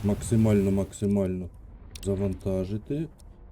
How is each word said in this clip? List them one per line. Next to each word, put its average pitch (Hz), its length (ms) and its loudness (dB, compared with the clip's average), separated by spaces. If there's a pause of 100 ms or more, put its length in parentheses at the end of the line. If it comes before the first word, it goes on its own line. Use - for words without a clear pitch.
Максимально, 104 680 4
максимально 95 760 -2 (540)
завантажити. 98 1040 -4 (440)